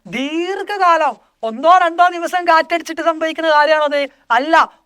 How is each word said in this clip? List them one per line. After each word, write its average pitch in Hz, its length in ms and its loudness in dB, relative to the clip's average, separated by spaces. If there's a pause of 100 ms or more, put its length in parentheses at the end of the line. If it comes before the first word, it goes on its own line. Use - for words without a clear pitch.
ദീർഘകാലം, 330 1080 -2 (280)
ഒന്നോ 269 340 2
രണ്ടോ 349 320 2
ദിവസം 349 360 -6
കാറ്റടിച്ചിട്ട് 320 560 0
സംഭവിക്കുന്ന 320 480 -4
കാര്യമാണത്? 294 600 0 (220)
അല്ല, 277 380 2 (160)